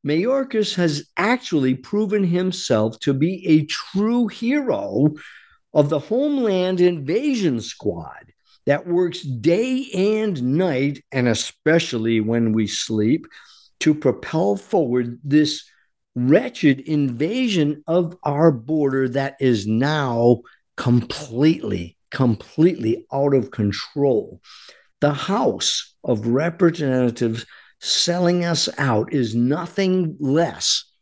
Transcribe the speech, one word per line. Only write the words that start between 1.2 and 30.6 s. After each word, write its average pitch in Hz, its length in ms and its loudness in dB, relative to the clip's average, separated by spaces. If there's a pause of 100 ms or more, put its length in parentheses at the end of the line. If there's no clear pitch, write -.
proven 202 480 -2
himself 175 760 0
to 143 120 0
be 160 360 0
a 156 160 4
true 220 640 -2
hero 151 840 0 (600)
of 147 140 4
the 151 100 0
Homeland 214 800 0
Invasion 180 800 0
Squad - 720 -8 (320)
that 147 220 0
works 175 360 0
day 190 720 -2
and 202 480 0 (160)
night, 143 540 0
and 127 160 0
especially 117 920 0
when 113 320 0
we 110 160 0
sleep, 110 580 -2 (540)
to 156 120 4
propel 160 600 0
forward 123 680 -2
this 147 440 0 (460)
wretched 135 640 2
invasion 151 1120 -2
of 165 340 0
our 147 300 4
border 135 560 0
that 135 320 -4
is 117 260 2
now 120 760 2 (340)
completely, 117 1200 0 (160)
completely 120 1000 0
out 139 220 0
of 120 160 0
control. 107 920 -2 (600)
The 147 120 2
House 170 920 -4
of 113 240 -2
Representatives 131 1160 0 (360)
selling 175 640 0
us 170 320 -2
out 123 360 0
is 117 240 0
nothing 170 840 0
less - 640 0 (200)